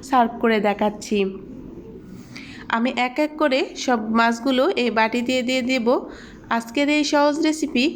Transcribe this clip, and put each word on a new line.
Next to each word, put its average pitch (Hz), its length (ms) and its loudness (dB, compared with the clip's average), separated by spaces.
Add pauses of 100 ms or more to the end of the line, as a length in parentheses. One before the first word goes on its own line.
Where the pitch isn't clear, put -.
সার্ভ 240 360 4
করে 226 200 4
দেখাচ্ছি। 208 580 0 (1500)
আমি 233 280 0
এক 247 220 -2
এক 302 180 0
করে 285 220 2 (160)
সব 240 240 0 (100)
মাছগুলো 233 540 2 (120)
এই 240 160 0
বাটি 226 300 2
দিয়ে 254 220 0
দিয়ে 254 180 0
দেব। 247 260 0 (640)
আজকের 233 400 0
এই 302 140 4
সহজ 294 400 4
রেসিপি 302 400 0 (120)